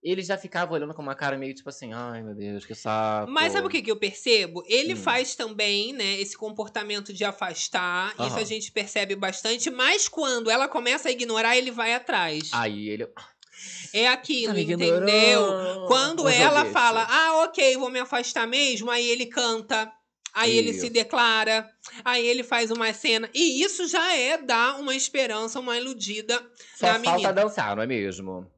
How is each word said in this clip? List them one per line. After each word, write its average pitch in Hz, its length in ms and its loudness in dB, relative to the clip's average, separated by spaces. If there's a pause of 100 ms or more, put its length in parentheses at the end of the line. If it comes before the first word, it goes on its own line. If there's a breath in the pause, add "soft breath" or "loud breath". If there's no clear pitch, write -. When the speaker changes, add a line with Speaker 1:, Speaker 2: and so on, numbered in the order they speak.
Speaker 1:
ele 185 200 -2
já 185 140 -2
ficava 175 380 -4
olhando 147 180 -2
com 156 80 -14
uma 139 140 -6
cara 139 240 -2
meio 135 160 -8
tipo 135 160 -14
assim, 117 240 -12
"Ai, 117 280 -8
meu 107 120 -10
Deus, 101 320 -8
que 110 80 -12
saco." 107 560 -2
Speaker 2:
Mas 311 220 2
sabe 392 140 0
o 381 40 -2
que 311 100 0
que 214 100 -6
eu 208 60 2
percebo? 196 680 0
Ele 262 260 2
Speaker 1:
Hum. - 60 -4
Speaker 2:
faz 254 360 0
também, 214 600 -2
né, 196 260 -2
esse - 160 -6
comportamento 208 800 -8
de 196 100 -4
afastar, 185 880 -2
isso - 100 -6
a 175 40 0
Speaker 1:
Aham. 214 180 -2
Speaker 2:
gente 220 260 -8
percebe 202 460 -2
bastante, 220 540 -2
mas 269 360 2
quando 247 440 0
ela 262 180 4
começa 254 400 0
a 254 40 0
ignorar, 233 440 2
ele 254 140 2
vai 233 240 0
atrás. 170 580 -2
Speaker 1:
Aí 107 380 -2
ele 107 180 -6 (840 loud breath)
Speaker 2:
É 226 160 4
aquilo, 247 400 0
Speaker 1:
"Tá 208 60 -2
me 175 100 0
Speaker 2:
entendeu? 175 340 2
Speaker 1:
ignorando." 196 880 4
Speaker 2:
Quando 285 380 2
Speaker 1:
Um 269 40 4
Speaker 2:
ela 269 320 6
Speaker 1:
joguete. 349 120 0
Speaker 2:
fala, 226 360 4
"Ah, 320 360 4
ok, 302 320 4
vou 254 140 -4
me 254 100 -4
afastar 247 460 -2
mesmo", 247 440 0
aí 240 180 2
ele 240 180 0
canta, 220 640 -2 (440)
aí 226 240 4
ele 226 140 2
se 190 140 -4
Speaker 1:
Isso. 233 60 -6
Speaker 2:
declara, 220 800 2 (340 loud breath)
aí 247 220 0
ele 247 160 2
faz 233 280 0
uma 226 220 0
cena, 226 400 0
e 285 300 2
isso 359 240 0
já 349 280 2
é 269 220 2
dar 254 440 2
uma 269 140 -2
esperança, 233 680 -2
uma 247 180 -2
iludida 233 680 -4 (320 loud breath)
Speaker 1:
Só 226 120 0
Speaker 2:
na 233 60 6
Speaker 1:
falta 226 160 0
Speaker 2:
menina. 190 220 2
Speaker 1:
dançar, 180 440 2
não 110 60 -2
é 117 40 -2
mesmo? 95 720 -6